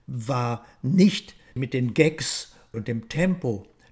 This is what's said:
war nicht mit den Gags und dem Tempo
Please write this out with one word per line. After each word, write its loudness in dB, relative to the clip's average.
war -4
nicht 4
mit -6
den -2
Gags 0
und -8
dem -6
Tempo -2